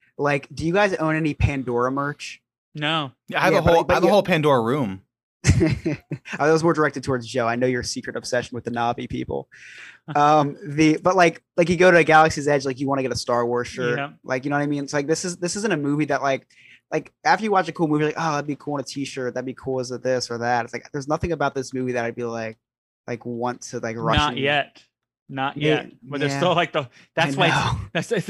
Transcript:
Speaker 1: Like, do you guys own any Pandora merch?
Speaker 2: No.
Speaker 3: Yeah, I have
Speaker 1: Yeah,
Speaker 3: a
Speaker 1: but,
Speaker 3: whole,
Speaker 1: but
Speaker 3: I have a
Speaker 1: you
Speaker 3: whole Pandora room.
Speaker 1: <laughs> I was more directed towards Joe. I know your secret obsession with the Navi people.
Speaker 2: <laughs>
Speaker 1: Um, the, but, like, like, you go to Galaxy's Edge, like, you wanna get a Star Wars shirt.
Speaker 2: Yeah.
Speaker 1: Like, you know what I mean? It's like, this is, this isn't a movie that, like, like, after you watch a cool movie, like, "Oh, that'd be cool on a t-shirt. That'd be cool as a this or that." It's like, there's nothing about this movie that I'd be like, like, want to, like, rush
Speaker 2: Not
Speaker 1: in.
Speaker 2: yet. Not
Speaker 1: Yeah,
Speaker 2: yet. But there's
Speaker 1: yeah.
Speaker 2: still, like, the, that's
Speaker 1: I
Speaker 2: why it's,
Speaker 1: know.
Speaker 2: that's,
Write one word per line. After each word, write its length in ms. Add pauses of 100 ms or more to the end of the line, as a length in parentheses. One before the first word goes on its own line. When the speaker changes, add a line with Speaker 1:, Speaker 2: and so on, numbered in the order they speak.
(160)
Speaker 1:
Like, 380
do 120
you 60
guys 220
own 200
any 200
Pandora 560
merch? 500 (340)
Speaker 2:
No. 380 (160)
Speaker 3:
Yeah, 120
I 40
have 80
Speaker 1:
Yeah, 60
Speaker 3:
a 40
Speaker 1:
but, 120
Speaker 3:
whole, 100
Speaker 1:
but 80
Speaker 3:
I 40
have 80
a 20
Speaker 1:
you 60
Speaker 3:
whole 100
Pandora 400
room. 400 (420)
Speaker 1:
<laughs> 0 (920)
I 120
was 120
more 100
directed 320
towards 220
Joe. 200
I 100
know 100
your 160
secret 340
obsession 380
with 100
the 60
Navi 380
people. 440
Speaker 2:
<laughs> 60 (560)
Speaker 1:
Um, 480
the, 360
but, 180
like, 260 (140)
like, 140
you 80
go 120
to 140
Galaxy's 420
Edge, 200
like, 120
you 80
wanna 140
get 100
a 60
Star 300
Wars 220
shirt. 300
Speaker 2:
Yeah. 120 (120)
Speaker 1:
Like, 220
you 60
know 60
what 60
I 40
mean? 180
It's 80
like, 140
this 180
is, 140
this 180
isn't 160
a 60
movie 280
that, 160
like, 240 (460)
like, 180 (140)
after 180
you 80
watch 180
a 40
cool 160
movie, 160
like, 140
"Oh, 140
that'd 140
be 100
cool 180
on 60
a 20
t-shirt. 500
That'd 140
be 80
cool 260
as 100
a 60
this 340
or 80
that." 280
It's 80
like, 180
there's 160
nothing 240
about 220
this 180
movie 200
that 120
I'd 100
be 100
like, 340 (480)
like, 180
want 380
to, 160
like, 180
rush 220
Speaker 2:
Not 160
Speaker 1:
in. 60
Speaker 2:
yet. 420 (440)
Not 300
Speaker 1:
Yeah, 120 (160)
Speaker 2:
yet. 80 (100)
But 180
there's 120
Speaker 1:
yeah. 60
Speaker 2:
still, 160
like, 180
the, 140 (300)
that's 180
Speaker 1:
I 40
Speaker 2:
why 80
it's, 100 (540)
Speaker 1:
know. 80
Speaker 2:
that's, 120